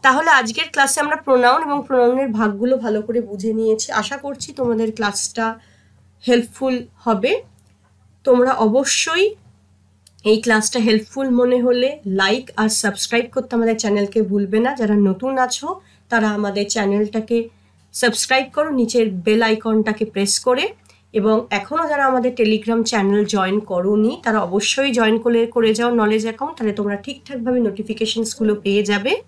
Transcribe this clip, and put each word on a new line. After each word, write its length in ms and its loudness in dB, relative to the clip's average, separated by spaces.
তাহলে 300 4
আজকের 400 2
ক্লাসে 300 0
আমরা 140 0
প্রোনাউন 460 4
এবং 260 -4
প্রোনাউনের 400 2
ভাগগুলো 500 0
ভালো 240 -2
করে 200 -2
বুঝে 320 -4
নিয়েছি। 380 -2
আশা 260 -4
করছি 360 -10
তোমাদের 380 -2
ক্লাসটা 680 -4
হেল্পফুল 580 0
হবে। 440 0
তোমরা 280 4
অবশ্যই 840 2
এই 180 4
ক্লাসটা 380 0
হেল্পফুল 500 0
মনে 320 2
হলে 440 0
লাইক 500 0
আর 140 0
সাবস্ক্রাইব 640 -2
করতে 240 -6
আমাদের 220 0
চ্যানেলকে 440 0
ভুলবে 380 0
না। 160 0
যারা 200 0
নতুন 420 2
আছো 440 -4
তারা 200 2
আমাদের 400 -2
চ্যানেলটাকে 800 -2
সাবস্ক্রাইব 520 0
করো 140 0
নিচের 420 0
বেল 320 0
আইকনটাকে 640 0
প্রেস 340 -2
করে, 340 0
এবং 360 2
এখনও 380 -4
যারা 180 0
আমাদের 280 2
Telegram 500 0
চ্যানেল 420 2
জয়েন 340 0
করোনি 640 0
তারা 160 0
অবশ্যই 520 -2
জয়েন 260 2
করে, 280 2
করে 280 0
যাও 220 0
নলেজ 280 2
অ্যাকাউন্ট, 340 -8
তাহলে 160 -2
তোমরা 220 -4
ঠিকঠাকভাবে 640 -4
নোটিফিকেশনসগুলো 960 -2
পেয়ে 280 0
যাবে। 440 0